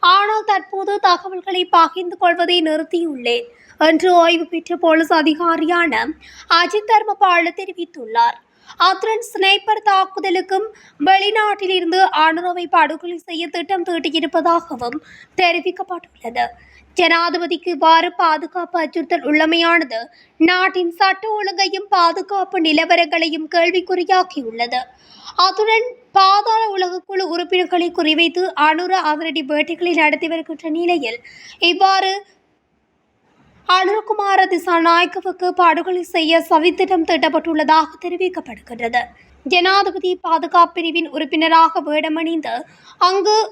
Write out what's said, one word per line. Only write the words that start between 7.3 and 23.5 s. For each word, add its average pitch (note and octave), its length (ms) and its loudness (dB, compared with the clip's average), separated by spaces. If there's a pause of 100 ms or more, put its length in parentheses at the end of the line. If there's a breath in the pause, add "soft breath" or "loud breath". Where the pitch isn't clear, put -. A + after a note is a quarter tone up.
தெரிவித்துள்ளார். D#4 800 -4 (400 loud breath)
அத்துடன் G#4 500 0
ஸ்னைப்பர் G4+ 580 0
தாக்குதலுக்கும் F#4+ 800 0 (340 soft breath)
வெளிநாட்டிலிருந்து F#4+ 1000 0 (260)
அனுரவை F4 440 -2
படுகொலை E4+ 480 0
செய்ய D#4+ 300 -10
திட்டம் F4 400 -4
தீட்டியிருப்பதாகவும் D#4+ 1080 -4 (400 loud breath)
தெரிவிக்கப்பட்டுள்ளது. F4 1080 -4 (520 soft breath)
ஜனாதிபதிக்கு E4+ 800 0
இவ்வாறு E4 380 4
பாதுகாப்பு E4+ 680 -2
அச்சுறுத்தல் E4 500 -4
உள்ளமையானது D#4+ 680 2 (400 soft breath)
நாட்டின் F4+ 600 2
சட்ட F#4+ 240 2 (140)
ஒழுங்கையும் G4 520 -4
பாதுகாப்பு F#4+ 720 0
நிலவரங்களையும் E4 920 0